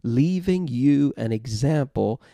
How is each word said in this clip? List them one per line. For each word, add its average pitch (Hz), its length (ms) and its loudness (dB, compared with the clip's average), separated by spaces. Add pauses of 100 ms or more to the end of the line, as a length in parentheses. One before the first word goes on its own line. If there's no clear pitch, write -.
leaving 175 640 0
you 139 500 2
an 113 140 -4
example 117 920 -2 (120)